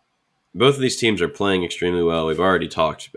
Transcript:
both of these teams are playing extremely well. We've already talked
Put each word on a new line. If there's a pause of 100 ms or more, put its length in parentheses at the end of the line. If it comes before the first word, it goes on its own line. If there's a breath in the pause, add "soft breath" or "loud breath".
(560)
both
of
these
teams
are
playing
extremely
well.
We've
already
talked